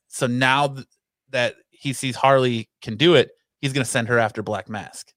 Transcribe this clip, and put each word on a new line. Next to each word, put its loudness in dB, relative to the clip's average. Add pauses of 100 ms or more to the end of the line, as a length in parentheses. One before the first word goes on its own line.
So -4
now 2
th-, -10 (420)
that -2 (140)
he -8
sees -6
Harley 2 (120)
can -8
do 4
it, 4 (300)
he's -4
gonna -2
send -2
her 2
after -2
Black -6
Mask. -14